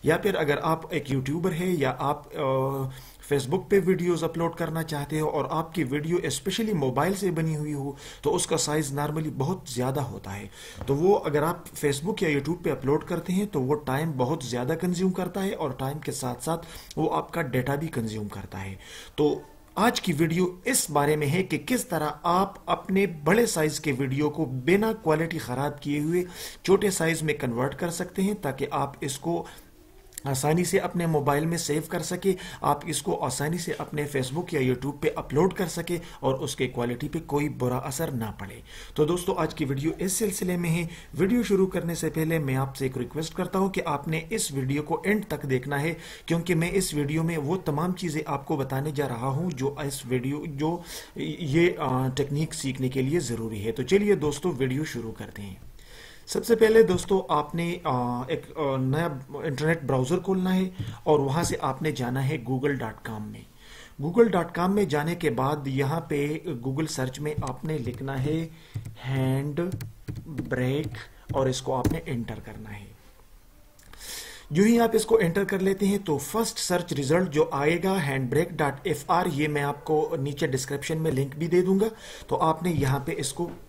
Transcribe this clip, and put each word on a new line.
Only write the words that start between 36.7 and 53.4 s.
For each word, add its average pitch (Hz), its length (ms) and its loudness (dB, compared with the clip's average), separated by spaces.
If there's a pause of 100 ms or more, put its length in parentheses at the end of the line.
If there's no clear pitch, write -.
पे 160 120 -4
कोई 147 280 0
बुरा 123 280 0
असर 139 360 -4
ना 113 180 -4
पड़े। 101 320 -12 (340)
तो 151 80 6
दोस्तों, 175 320 2
आज 160 180 0
की 156 100 -2
वीडियो 135 280 0
इस 185 200 -2
सिलसिले 190 440 0
में 175 140 0
है। 165 180 0 (260)
वीडियो 196 280 4
शुरू 190 240 4
करने 170 280 -2
से 156 160 -2
पहले 160 280 0
मैं 135 160 0
आपसे 135 320 -2
एक 131 100 -4
request 143 380 -4
करता 185 240 -2
हूं 196 100 4
कि 190 120 0
आपने 160 520 -2
इस 208 200 -2
वीडियो 139 300 0
को 156 240 -2
end 208 180 2
तक 147 220 -4
देखना 135 300 0
है, 156 200 0 (320)
क्योंकि 165 260 2
मैं 165 180 2
इस 185 220 0
वीडियो 147 280 0
में 165 160 0
वो 147 180 0
तमाम 175 360 0
चीज़ें 160 360 -2
आपको 143 280 -2
बताने 139 360 -2
जा 143 140 0
रहा 123 200 -4
हूं 151 240 0
जो 135 340 -2
इस 139 220 -6
वीडियो, 127 400 0
जो 156 360 0 (580)
ये, 165 400 4
अ, 131 360 2
टेक्निक 147 380 0
सीखने 131 340 -2
के 135 140 0
लिए 147 180 2
ज़रूरी 113 400 -4